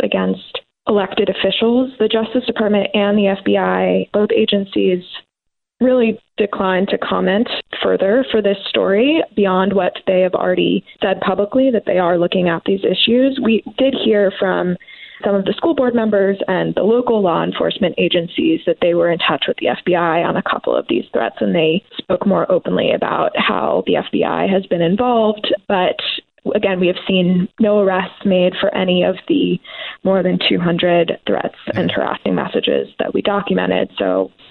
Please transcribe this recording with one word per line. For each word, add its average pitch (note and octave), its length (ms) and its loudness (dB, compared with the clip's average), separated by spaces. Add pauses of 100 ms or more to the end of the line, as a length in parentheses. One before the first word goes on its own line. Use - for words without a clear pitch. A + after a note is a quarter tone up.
against F#3 560 -2 (260)
elected G#3 420 0
officials. A3+ 680 0
The A3 80 2
Justice A3+ 400 -2
Department G#3 480 0
and G#3 240 2
the G3+ 80 2
F G3 180 0
B G3+ 120 2
I, F#3 560 0
both G#3 180 0
agencies, G3 720 0 (760)
really A#3+ 400 2 (160)
declined F#3+ 520 0
to F#3+ 100 -2
comment F#3+ 500 0 (340)
further G3 480 2
for A3 100 0
this G3+ 160 2 (120)
story A3 520 2 (140)
beyond F#3+ 380 2
what F#3 220 0 (120)
they F#3 140 2
have F#3 140 0
already F3+ 500 0 (160)
said F#3+ 200 -2
publicly, G3+ 520 0
that G#3+ 140 0
they F3+ 120 0
are F3+ 200 2
looking F3 300 0
at E3 180 -2
these G3 180 0
issues. B3+ 580 2
We A3+ 220 2 (140)
did C4+ 140 2
hear G3+ 460 2
from F3+ 380 0 (480)
some G3+ 100 2
of G3 100 0
the - 120 -2
school E4+ 180 0
board B3+ 180 0
members G3+ 540 2
and E3 300 0
the - 60 0
local A#3 380 2
law E3+ 220 2
enforcement E3+ 560 -2
agencies E3+ 680 0
that E3+ 140 0
they F3 140 2
were E3+ 160 2
in E3+ 80 0
touch - 300 -2
with - 80 -2
the - 120 -2
F B2 160 -2
B F3+ 120 2
I E3+ 260 0
on D#3+ 140 -2
a F#3 60 -2
couple - 320 -2
of - 140 -2
these - 240 -2
threats, - 280 -2
and G#3 140 0
they D#3+ 300 0 (140)
spoke - 280 -4
more F3+ 240 2
openly F3+ 420 0
about - 440 -2
how - 500 -2
the - 100 2
F D3 160 -2
B G#3 100 0
I E3 240 -2
has G3 200 0
been F3 160 -2
involved. G#3+ 720 0 (140)
But F#3 300 0 (580)
again, G3 240 0
we F3+ 100 2
have F3+ 80 0 (120)
seen F3+ 400 2 (120)
no G#3 200 4
arrests F#3+ 440 -2
made F3+ 360 2
for - 140 0
any F3+ 280 2
of F#3 140 0 (120)
the F3+ 320 0 (440)
more F#3+ 180 2
than F3+ 160 0 (100)
two F#3+ 120 2
hundred E3+ 640 2
threats - 320 -2 (160)
and F3 160 -2
harassing - 460 -4
messages - 520 -2 (120)
that - 140 -4
we - 80 -2
documented. - 760 -2
So F#2+ 320 -2 (200)